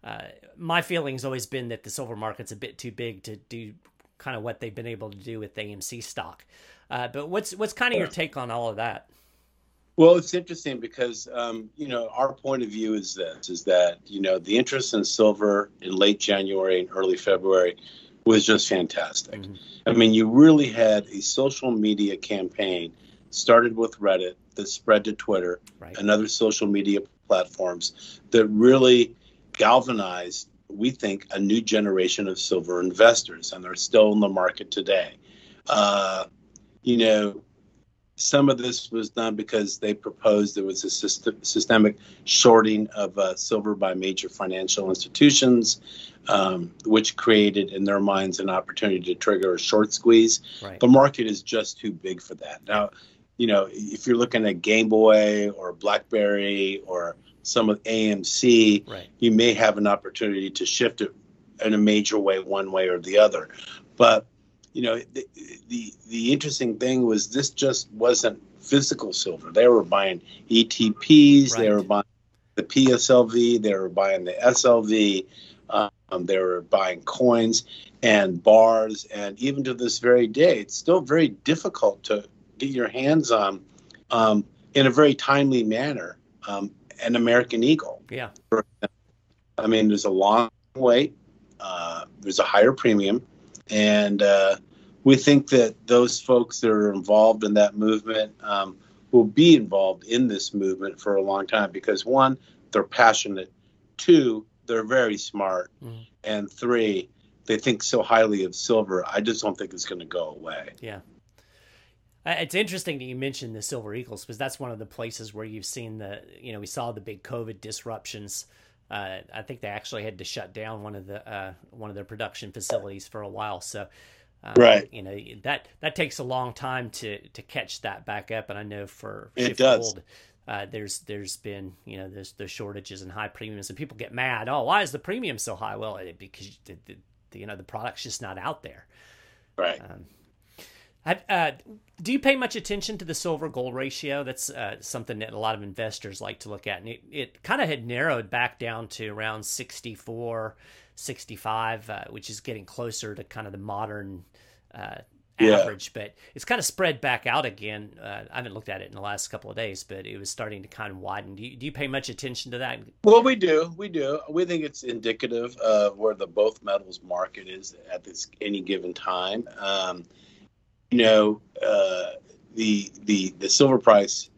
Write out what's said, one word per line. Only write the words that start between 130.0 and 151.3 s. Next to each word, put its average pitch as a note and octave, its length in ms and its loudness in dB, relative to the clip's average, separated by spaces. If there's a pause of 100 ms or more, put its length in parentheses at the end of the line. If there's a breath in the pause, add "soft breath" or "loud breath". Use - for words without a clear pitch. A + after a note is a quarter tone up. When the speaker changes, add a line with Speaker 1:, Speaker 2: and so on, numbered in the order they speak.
Speaker 1:
uh, G2+ 180 -10
there's, G#2 340 -12
there's G#2 380 -14
been, G2 360 -16 (120)
you G2+ 120 -18
know, F#2+ 120 -16
there's, F#2+ 240 -20
there's G2+ 180 -16
shortages G2+ 500 -16
and F#2 100 -18
high G#2 180 -10
premiums, G#2+ 400 -16
and F#2+ 80 -18
people C3+ 180 -14
get A2 180 -18
mad. A#2+ 360 -6
"Oh, C3+ 140 -4
why F#3 180 0
is D#3+ 100 -6
the C#3 80 -12
premium F#3+ 380 -8
so G#2+ 180 -10
high?" G#2 200 -10
Well, G#2+ 220 -12
it, F2 200 -18
because G2 480 -20
the, F2+ 200 -20
the, G2+ 120 -20 (320)
the, - 100 -20
you G2+ 60 -16
know, G#2 100 -14
the F#2 80 -20
product's A#2 400 -14
just A#2 180 -12
not F#2+ 160 -14
out B2+ 260 -10
there. - 240 -20 (680 soft breath)
Speaker 2:
Right. E2+ 240 -4
Speaker 1:
Um, - 260 -20 (1000 soft breath)
have, E3+ 240 -6
uh, E3+ 220 0 (500)
do E3 100 -6
you C4+ 80 0
pay C4+ 160 2
much B3+ 200 -6
attention G3+ 440 -8
to F3+ 60 -14
the D#3+ 100 -8
silver D#3+ 340 -6
gold B2+ 240 -8
ratio? C#3 500 -8
That's, C3 260 -10
uh, A2+ 320 -10
something A2+ 380 -12
that A2 140 -12
a G#2+ 40 -12
lot A2 180 -4
of G#2 80 -14
investors G2+ 580 -12
like G2+ 180 -14
to G#2 100 -18
look G2+ 180 -14
at. F#2+ 120 -10
And G#2+ 100 -18
it, - 220 -18
it C#3 320 -14
kinda B3 220 -4
had C3+ 200 -8
narrowed A#2+ 440 -6
back A#2+ 300 -6
down A#2 300 -10
to A2 180 -14
around G#2+ 360 -10
sixty-four, A2+ 1120 -12 (380 soft breath)
sixty-five, A2+ 920 -10